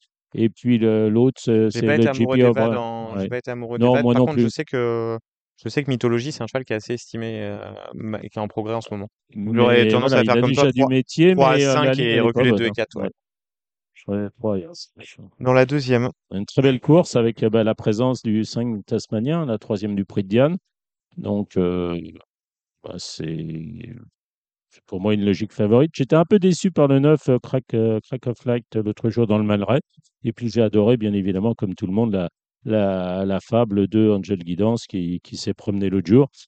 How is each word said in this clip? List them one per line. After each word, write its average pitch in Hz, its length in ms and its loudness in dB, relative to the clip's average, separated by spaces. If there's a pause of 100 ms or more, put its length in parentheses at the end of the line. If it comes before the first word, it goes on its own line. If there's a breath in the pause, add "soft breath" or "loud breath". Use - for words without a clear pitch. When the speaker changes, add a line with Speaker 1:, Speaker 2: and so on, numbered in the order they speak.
(360)
Speaker 1:
Et 110 140 2
puis, 120 280 0
le, 110 320 2
l'autre, 120 320 2
c'est, 110 300 2
Speaker 2:
J'ai 117 80 -6
Speaker 1:
c'est 113 80 -2
Speaker 2:
pas 147 100 2
Speaker 1:
le 117 60 6
Speaker 2:
été - 60 4
amoureux 131 260 0
Speaker 1:
G 127 80 6
P - 0 -
Speaker 2:
des 123 60 6
Speaker 1:
O'Brien. 117 200 0
Speaker 2:
vads 117 100 -2
en, 113 360 -10
j'ai 98 80 -6
Speaker 1:
Ouais. 98 60 -6
Speaker 2:
pas 123 100 -6
été 127 100 -14
amoureux 120 300 -8
des 117 60 4
Speaker 1:
Non, 123 100 6
Speaker 2:
vads. 127 80 2
Speaker 1:
moi 120 100 2
Speaker 2:
Par 123 60 2
Speaker 1:
non 127 80 4
Speaker 2:
contre, 107 100 -2
je 120 60 2
Speaker 1:
plus. 113 80 0
Speaker 2:
sais - 140 -8
que, 117 520 -4 (460)
je 117 60 -8
sais 143 140 -4
que 135 60 -6
Mythologie, 120 420 0
c'est 120 120 -10
un 113 40 -10
cheval 131 160 -8
qui - 100 -8
est - 20 -4
assez 110 180 -6
estimé, 113 480 -10
euh, 104 160 -10 (380)
ma-, 110 260 -8
et 110 80 -14
qui - 80 -12
est 113 40 -4
en 107 60 -4
progrès 110 280 -8
en 117 60 -6
ce - 120 -18
moment. 101 140 -10 (260)
J'aurais 117 520 4
Speaker 1:
Mais 107 40 2
Speaker 2:
tendance 123 200 2
Speaker 1:
voilà, 127 120 4
Speaker 2:
à 117 40 2
faire 120 100 4
Speaker 1:
il - 20 4
a 120 40 4
Speaker 2:
comme 123 100 2
toi, 139 140 4
Speaker 1:
déjà 135 60 2
du 123 100 -2
Speaker 2:
trois, 131 80 4
Speaker 1:
métier, 156 440 2
Speaker 2:
trois 139 200 4
à - 20 2
Speaker 1:
mais, 139 100 2
euh, 135 80 2
Speaker 2:
cinq 147 120 2
Speaker 1:
la 135 80 2
ligne, 135 120 -2
Speaker 2:
et 117 40 0
Speaker 1:
elle 117 80 2
est - 20 4
pas 117 80 2
Speaker 2:
reculer 117 240 2
Speaker 1:
bonne, 101 80 2
Speaker 2:
deux 113 60 0
et - 20 0
Speaker 1:
hein. 110 80 -2
Speaker 2:
quatre, 113 220 -6
ouais. - 60 -6
Speaker 1:
Ouais. - 60 -6 (840)
Je - 100 -20
ferais 101 320 -4
trois 104 220 -4
et 85 60 -12
As, 85 300 -20
c'est - 100 -20
chaud. - 180 -20 (160)
Speaker 2:
Dans 127 140 0
la 131 120 6
deuxième. 127 440 0 (220)
Speaker 1:
Une 98 140 -6
très - 160 -2
belle 131 180 4
course 160 360 2
avec, 117 260 0
euh, 113 80 2
bah, 110 140 2
la 110 120 0
présence 117 460 -2
du 107 240 0
cinq 117 400 -6
Tasmanien, 120 600 -4
la 113 120 -4
troisième 104 380 -4
du 98 100 -2
Prix - 180 -6
de 95 60 -10
Diane. 135 280 2 (600)
Donc, 101 400 -4
euh, 87 420 -2 (840)
bah, - 140 -16
c'est... 80 600 -10 (1120)
c'est - 160 -20
pour 92 160 -10
moi 107 140 0
une 101 100 0
logique 104 260 -2
favorite. 117 420 2
J'étais 143 220 0
un 160 80 6
peu 208 160 4
déçu 180 320 0
par 151 160 2
le 139 120 4
neuf, 147 280 2
euh, 127 120 2
Crack, - 340 -6
euh, 110 340 0
Crack 131 200 -8
of 120 180 -8
Light, 120 200 -2 (100)
euh, 110 80 -2
l'autre 104 260 -2
jour 117 180 0
dans 107 120 2
le 107 40 0
Malrais. 104 380 0 (420)
Et 117 80 -4
puis 120 180 -6
j'ai 110 120 0
adoré, 107 360 4
bien 107 160 -2
évidemment, 98 400 -2
comme 98 220 -6
tout 107 120 -8
le 90 60 -4
monde, 110 200 0
la, 90 160 -4 (360)
la, 95 600 -2
la 98 160 -2
fable 101 460 0
de 110 220 2
Angel 95 300 -2
Guidance 92 460 -2
qui, 87 380 -6
qui - 140 -16
s'est - 160 -6
promenée 101 360 -4
l'autre 92 180 -2
jour, 127 200 4 (200 loud breath)